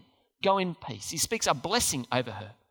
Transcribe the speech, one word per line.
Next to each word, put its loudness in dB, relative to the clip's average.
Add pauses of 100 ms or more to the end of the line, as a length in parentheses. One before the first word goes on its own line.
(420)
Go 6
in 0
peace." -10
He -4
speaks 0
a 6
blessing 0
over 0
her. -14 (140)